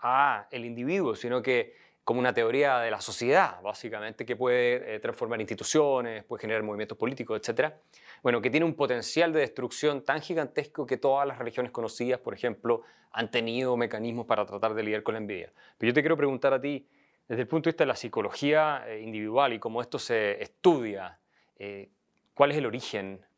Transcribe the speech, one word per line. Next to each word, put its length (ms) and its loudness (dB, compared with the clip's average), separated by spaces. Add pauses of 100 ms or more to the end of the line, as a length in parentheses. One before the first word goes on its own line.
a 500 2
el 140 -8
individuo, 500 -2
sino 280 -2
que 340 0 (260)
como 160 0
una 160 2
teoría 460 4
de 100 0
la 100 -4
sociedad, 640 2
básicamente, 640 -8
que 80 -2
puede, 640 2
eh, 20 -6
transformar 420 -4
instituciones, 840 0
puede 160 -10
generar 240 -2
movimientos 340 -6
políticos, 420 -4
etcétera. 380 -2 (420)
Bueno, 220 2
que 80 2
tiene 160 4
un 80 0
potencial 580 2
de 80 4
destrucción 640 0
tan 160 0
gigantesco 640 -4
que 100 -2
todas 300 2
las 120 -6
religiones 320 -4
conocidas, 480 -2
por 160 -8
ejemplo, 480 0 (300)
han 180 -2
tenido 460 0
mecanismos 500 -4
para 180 2
tratar 300 -2
de 80 -2
lidiar 220 -2
con 100 -2
la 40 -6
envidia. 340 -8 (260)
Pero 120 2
yo 40 4
te 80 4
quiero 140 2
preguntar 360 2
a 80 2
ti, 280 -8 (400)
desde 140 -2
el 60 -4
punto 200 0
de 40 2
vista 120 4
de 40 0
la 80 0
psicología, 920 0
eh, 140 -8
individual 500 0
y 80 -6
cómo 200 -4
esto 200 -6
se 420 0
estudia, 800 0 (380)
eh, 320 -12 (440)
¿cuál 160 6
es 80 0
el 80 0
origen 580 -6 (140)